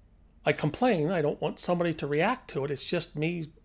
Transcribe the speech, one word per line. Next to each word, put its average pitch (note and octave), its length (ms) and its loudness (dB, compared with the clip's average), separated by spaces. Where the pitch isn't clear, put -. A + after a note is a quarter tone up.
I D3+ 80 4
complain. D#3 580 2
I F#3 120 0
don't D3 180 0
want D#3+ 200 -2
somebody F3 340 0
to D#3 120 -6
react E3+ 440 0
to C#3 160 -4
it. C#3+ 40 -4
It's C3+ 140 -6
just - 320 -4
me D#3+ 360 -2